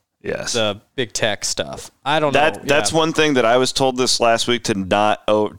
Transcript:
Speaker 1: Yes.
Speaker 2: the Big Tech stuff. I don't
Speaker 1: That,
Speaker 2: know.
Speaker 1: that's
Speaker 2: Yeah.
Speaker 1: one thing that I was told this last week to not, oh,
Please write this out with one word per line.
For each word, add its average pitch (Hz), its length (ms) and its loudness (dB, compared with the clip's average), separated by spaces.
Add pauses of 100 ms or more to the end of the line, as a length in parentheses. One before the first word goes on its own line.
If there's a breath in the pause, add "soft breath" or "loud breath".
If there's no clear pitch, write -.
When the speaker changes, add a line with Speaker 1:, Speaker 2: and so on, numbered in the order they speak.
(220)
Speaker 1:
Yes. - 320 -6
Speaker 2:
the 107 280 -2 (140)
Big 120 180 -6
Tech 104 320 -4
stuff. - 440 -8 (160)
I 147 140 0
don't 147 140 0
Speaker 1:
That, 151 240 2
Speaker 2:
know. - 80 -16
Speaker 1:
that's 143 260 0
Speaker 2:
Yeah. 160 60 0
Speaker 1:
one 160 160 2
thing 156 220 2
that 123 100 4
I 117 120 4
was 127 140 2
told 131 260 0
this 123 220 0
last 117 280 2
week 120 180 -2
to 113 100 0
not, 101 520 0
oh, 107 320 0